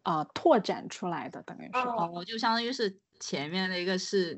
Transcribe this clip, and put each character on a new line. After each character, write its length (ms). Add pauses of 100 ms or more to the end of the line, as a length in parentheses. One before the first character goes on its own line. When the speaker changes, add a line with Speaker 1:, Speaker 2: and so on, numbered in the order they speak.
Speaker 1:
呃， 280
拓 260
展 300
出 200
来 200
的， 140
等 160
于 60
是。 160
Speaker 2:
哦。 340
Speaker 3:
哦， 100
就 140
相 140
当 120
于 80
是 240 (240)
前 300
面 180
那 160
个 140
是 400